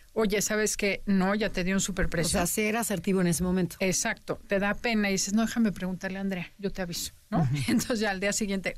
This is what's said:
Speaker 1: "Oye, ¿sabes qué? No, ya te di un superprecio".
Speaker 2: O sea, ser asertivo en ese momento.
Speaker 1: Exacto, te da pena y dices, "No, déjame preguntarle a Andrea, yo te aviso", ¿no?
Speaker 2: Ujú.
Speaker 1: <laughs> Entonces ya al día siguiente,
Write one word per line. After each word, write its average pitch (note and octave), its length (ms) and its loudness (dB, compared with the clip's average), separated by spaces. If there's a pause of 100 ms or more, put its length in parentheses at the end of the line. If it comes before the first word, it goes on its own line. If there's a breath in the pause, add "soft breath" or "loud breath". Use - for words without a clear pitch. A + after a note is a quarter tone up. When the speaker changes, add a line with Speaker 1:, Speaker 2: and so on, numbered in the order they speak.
(120)
Speaker 1:
"Oye, G#3 300 2
¿sabes G#3+ 340 0
qué? G3 300 0
No, G3 280 4
ya G#3 140 0
te F3+ 160 -2
di F#3+ 80 0
un G3 80 2
superprecio". F3 460 0
Speaker 2:
O - 40 -2
sea, F#3 160 2
ser G#3+ 300 0
asertivo F#3+ 460 0
en E3+ 60 4
ese E3+ 140 0
momento. F#3 380 0
Speaker 1:
Exacto, F#3+ 580 -2 (100)
te G3+ 100 0
da G3+ 160 0
pena G#3+ 340 0
y G3 40 2
dices, G3 200 0
"No, A3 140 4
déjame A3 260 2
preguntarle F#3 460 -6
a - 20 -6
Andrea, F#3+ 380 -4
yo G3 120 -4
te F#3+ 120 -6
aviso", - 300 -6 (180)
¿no? G#3+ 80 2
Speaker 2:
Ujú. D3 120 4
Speaker 1:
<laughs> C#3 180 -2
Entonces A3+ 320 0
ya G#3 100 0
al F#3 100 -4
día G3+ 140 0
siguiente, G3 440 -2